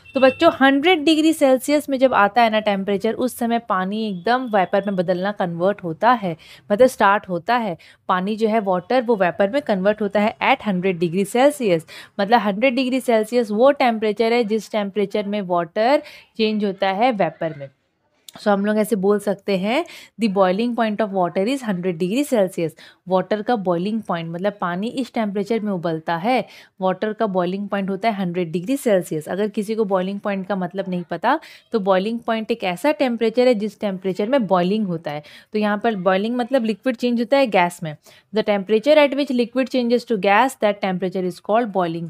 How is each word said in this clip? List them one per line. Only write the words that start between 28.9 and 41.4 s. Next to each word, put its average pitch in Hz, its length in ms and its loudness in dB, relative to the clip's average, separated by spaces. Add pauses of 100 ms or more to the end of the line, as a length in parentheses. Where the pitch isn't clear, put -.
अगर 196 180 -2
किसी 208 280 -4
को 220 100 0
बॉइलिंग 190 340 -2
पॉइंट 196 280 -6
का 202 80 -2
मतलब 185 340 -6
नहीं 180 140 -4
पता, 226 360 -2 (320)
तो 226 80 0
बॉइलिंग 196 400 0
पॉइंट 226 320 -4
एक 226 120 -6
ऐसा 185 280 0
टेम्परेचर 247 560 0
है 254 60 6
जिस 208 260 -6
टेम्परेचर 190 500 -4
में 262 180 2
बॉइलिंग 190 400 2
होता 165 240 -6
है। 151 120 -8 (300)
तो 214 60 0
यहाँ 208 180 0
पर 226 180 0
बॉइलिंग 196 400 0
मतलब 240 300 0
लिक्विड 220 300 -2
चेंज 240 240 0
होता 240 180 2
है 269 100 4
गैस 180 360 2
में। 151 120 -8 (400)
"The 214 120 0
temperature 214 500 2
at 285 180 4
which 277 200 -2
liquid 247 360 -2
changes 240 400 0
to 214 80 0
gas, 202 360 4
that 208 260 0
temperature 185 440 -2
is 175 160 -6